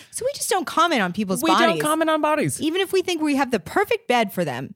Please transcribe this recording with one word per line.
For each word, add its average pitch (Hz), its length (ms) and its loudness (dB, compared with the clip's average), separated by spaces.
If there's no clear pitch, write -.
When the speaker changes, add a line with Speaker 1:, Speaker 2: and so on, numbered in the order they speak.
Speaker 1:
So - 160 -6
we 571 80 -2
just - 160 -6
don't 381 160 0
comment 320 380 2
on 175 100 -2
people's 208 300 -2
Speaker 2:
We 330 80 4
don't - 80 4
Speaker 1:
bodies. 339 240 2
Speaker 2:
comment 320 260 0
on 311 120 2
bodies. 302 380 0
Speaker 1:
Even 320 220 0
if 381 100 -4
we 370 120 2
think 349 180 -4
we 294 140 0
have 262 160 0
the 214 80 2
perfect - 480 -2
bed 233 260 0
for 180 100 -2
them. 123 320 -6